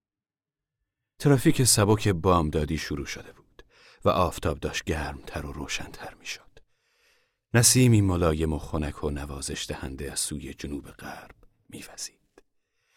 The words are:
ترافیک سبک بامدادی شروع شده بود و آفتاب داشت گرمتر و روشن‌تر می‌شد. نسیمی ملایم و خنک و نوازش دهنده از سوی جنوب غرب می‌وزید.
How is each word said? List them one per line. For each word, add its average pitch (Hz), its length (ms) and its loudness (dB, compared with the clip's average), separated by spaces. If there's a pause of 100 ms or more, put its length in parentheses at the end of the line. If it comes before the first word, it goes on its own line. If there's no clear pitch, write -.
(1200)
ترافیک 143 460 4
سبک 107 440 4
بامدادی 80 680 2
شروع 71 280 -6
شده - 260 -12
بود - 300 -20 (420)
و - 40 4
آفتاب 82 500 0
داشت - 260 -8
گرمتر 71 600 -6
و 71 60 -12
روشن‌تر - 600 -10
می‌شد. - 440 -16 (960)
نسیمی 120 460 6
ملایم 82 520 2
و 73 60 -2
خنک 78 460 -6
و 73 60 -2
نوازش 71 580 -8
دهنده 69 440 -10
از - 80 -8
سوی 69 340 -8
جنوب - 360 -10
غرب - 440 -18 (340)
می‌وزید. - 500 -16 (800)